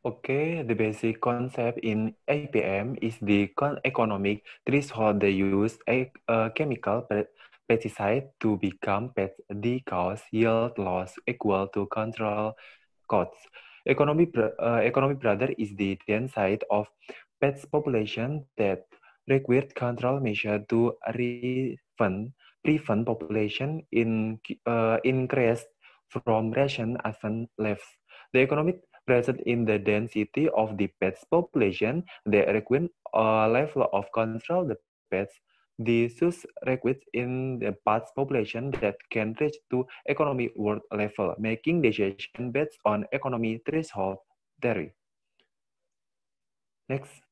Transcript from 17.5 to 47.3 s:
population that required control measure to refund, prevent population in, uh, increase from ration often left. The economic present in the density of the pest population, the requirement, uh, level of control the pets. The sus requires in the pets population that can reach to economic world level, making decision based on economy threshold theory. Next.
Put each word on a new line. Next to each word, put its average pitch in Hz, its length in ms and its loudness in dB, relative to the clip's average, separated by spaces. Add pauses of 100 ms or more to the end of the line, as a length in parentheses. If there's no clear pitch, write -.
population 135 720 -2 (140)
that 98 320 0 (380)
required 135 480 2
control 123 420 -2
measure 107 480 -2
to 117 320 2 (160)
refund, 123 1160 -2 (320)
prevent 120 420 2
population 110 840 -2
in, 113 480 0 (260)
uh, 113 380 2
increase 131 580 2 (460)
from 113 420 0
ration 127 540 0
often 113 420 -4 (100)
left. 107 300 -2 (480)
The 127 60 6
economic 151 420 2 (220)
present 123 360 2 (100)
in 120 140 2
the 107 160 2
density 107 760 0
of 107 240 0
the 101 80 2 (160)
pest 95 260 -2
population, 139 760 2 (200)
the 104 300 4
requirement, 139 380 0 (200)
uh, 110 360 4
level 131 440 2
of 101 220 0
control 113 500 -2
the 117 120 -4 (340)
pets. 95 240 -2 (460)
The 117 260 2
sus 165 400 -2 (180)
requires 131 380 -2 (100)
in 127 460 -4
the 107 160 -2 (100)
pets 110 300 0
population 135 640 -2
that 101 160 0 (160)
can 110 300 -2
reach 151 180 -2 (160)
to 127 100 0 (220)
economic 139 480 -2
world 104 400 -2
level, 104 400 -2
making 113 480 0
decision 110 720 -2
based 147 320 -2
on 107 240 0
economy 117 560 -2
threshold 101 520 -4 (440)
theory. 101 320 -2 (1900)
Next. 135 220 -6 (220)